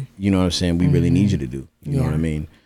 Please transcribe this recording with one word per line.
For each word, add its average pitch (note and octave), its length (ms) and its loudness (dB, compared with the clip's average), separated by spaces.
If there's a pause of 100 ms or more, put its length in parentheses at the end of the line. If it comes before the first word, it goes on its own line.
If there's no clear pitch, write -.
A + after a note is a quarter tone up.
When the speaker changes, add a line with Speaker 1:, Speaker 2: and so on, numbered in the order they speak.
(200)
Speaker 1:
you G2 100 0
know F#2+ 80 4
what F#2 60 2
I'm F2+ 80 2
saying, F2 260 0
we F2+ 100 2
really E2+ 220 2
need F2 200 4
Speaker 2:
Mm-hmm. - 20 2
Speaker 1:
you - 80 0
to C2+ 80 -6
do. C2+ 200 -10 (140)
You - 160 -4
know D#2 60 0
what D#2 100 -2
I D#2 40 -2
Speaker 2:
Yeah. D#2+ 40 0
Speaker 1:
mean? D#2 260 -4 (180)